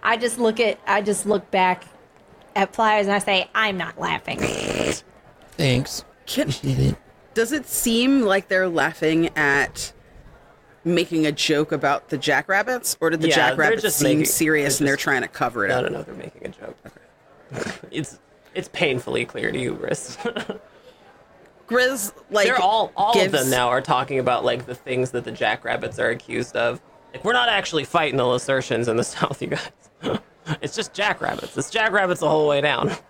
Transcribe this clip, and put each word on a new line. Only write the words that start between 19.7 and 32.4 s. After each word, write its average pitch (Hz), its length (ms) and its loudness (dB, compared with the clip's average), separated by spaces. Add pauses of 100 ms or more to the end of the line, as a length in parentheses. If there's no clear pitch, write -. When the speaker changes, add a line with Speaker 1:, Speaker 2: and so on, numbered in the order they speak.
Speaker 4:
Grizz. - 840 -8
<laughs> - 0 - (1080)
Speaker 3:
Grizz, 247 440 0 (200)
like, 202 160 4
Speaker 4:
They're 247 140 4
all, 202 360 2
all 202 140 2
of 240 40 4
Speaker 3:
gives 190 160 4
Speaker 4:
them 131 180 2
now 123 200 4
are 123 100 4
talking 135 400 0
about, 123 240 2
like, 123 220 0
the 123 100 -10
things 127 360 -4
that 120 120 -4
the 110 80 -10
jackrabbits 113 680 -4
are 117 100 2
accused 120 480 -6
of. 120 240 0 (320)
Like, - 100 -14
"We're 214 80 0
not 247 160 2
actually 185 380 0
fighting 147 320 0
the 127 80 2
Lacertians 123 640 0
in 110 80 2
the 120 60 2
<laughs> - 20 0
South, - 360 -4
you - 80 -6
guys. - 720 -6 (420)
It's - 140 -8
just 214 180 -6
jackrabbits. - 640 -4
It's - 120 -4
jackrabbits 202 500 0
the 160 100 0
whole 156 200 4